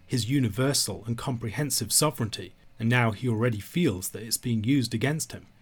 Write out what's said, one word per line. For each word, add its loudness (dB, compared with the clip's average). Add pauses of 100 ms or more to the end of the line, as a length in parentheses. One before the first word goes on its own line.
his -2
universal 0
and -2
comprehensive -4
sovereignty, 0 (240)
and 0
now 4
he -4
already 0
feels 0
that -10
it's -2
being 0
used 2
against -2
him. -14 (160)